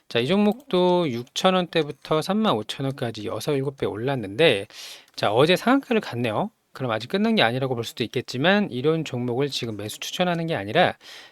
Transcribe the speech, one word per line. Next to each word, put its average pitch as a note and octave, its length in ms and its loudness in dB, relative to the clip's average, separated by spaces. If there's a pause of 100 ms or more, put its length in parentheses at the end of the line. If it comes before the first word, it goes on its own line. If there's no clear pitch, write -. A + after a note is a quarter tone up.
자, A#2+ 120 0
이 B2 80 2
종목도 F3+ 840 2
육천 B2 440 0
원대부터 D#3 680 -2
삼만 G3+ 320 0
오천 A2 320 -6
원까지 A2+ 400 -6
여섯, G#2 280 -2
일곱 C#3 220 -2
배 A#2+ 100 -2
올랐는데, A2 800 0 (500)
자, G#2 160 0
어제 D#3 240 6
상한가를 B3 440 2
갔네요. A#2+ 520 -2 (200)
그럼 B2+ 200 -4
아직 A2 160 -4
끝난 G#3+ 260 0
게 F#3+ 80 4
아니라고 B2+ 320 2
볼 A#2 80 -2
수도 - 220 -6
있겠지만, E3 640 0
이런 D3+ 340 0
종목을 B2 440 -2
지금 A#2 280 -6
매수 G#2 220 -8
추천하는 E3+ 480 -2
게 D#3+ 80 -2
아니라, A2 420 2 (360)